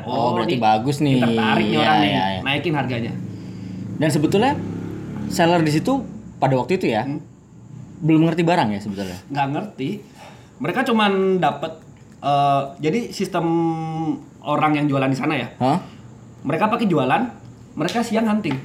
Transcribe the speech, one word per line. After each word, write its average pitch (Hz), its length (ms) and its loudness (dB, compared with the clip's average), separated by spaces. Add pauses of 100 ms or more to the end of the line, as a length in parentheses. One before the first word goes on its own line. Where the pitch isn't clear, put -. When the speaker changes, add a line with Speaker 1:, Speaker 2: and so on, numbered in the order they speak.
Speaker 1:
Oh, - 260 0
Speaker 2:
"Oh, - 20 -
Speaker 1:
berarti - 220 0
Speaker 2:
ini 120 80 -2
Speaker 1:
bagus 113 360 4
nih. 139 200 4
Speaker 2:
tertarik 110 460 2
nih 110 100 2
Speaker 1:
Iya, 110 60 2
Speaker 2:
orang 110 180 4
nih." 101 120 4
Speaker 1:
iya, 95 180 2
iya. 95 160 -2
Speaker 2:
Naikin 147 300 0
harganya. 123 380 -2 (840)
Speaker 1:
Dan 151 120 2
sebetulnya 156 440 2 (720)
seller 170 340 4
di 156 100 2
situ 233 320 0 (340)
pada 139 180 2
waktu 127 220 0
itu 185 120 -2
ya, 113 140 2
Speaker 2:
Hmm. 143 180 -4 (800)
Speaker 1:
belum 156 240 4
ngerti 165 180 2
barang 165 280 4
ya 104 100 -4
sebetulnya? 95 460 -8
Speaker 2:
Nggak 139 240 -4
ngerti. 156 380 -6 (680)
Mereka 254 260 -2
cuman 214 280 2 (260)
dapet, 156 340 0 (480)
eh, 143 420 2 (160)
jadi 175 320 -2
sistem 170 360 -2 (920)
orang 151 340 0
yang 147 120 2
jualan 135 220 0
di 135 100 0
sana 156 180 -2
ya. 113 200 -4
Speaker 1:
Hah? 139 220 2 (640)
Speaker 2:
Mereka 180 260 0
pakai 226 180 0
jualan, 143 360 2 (520)
mereka 156 260 -2
siang 226 280 0
hunting 202 260 0 (100)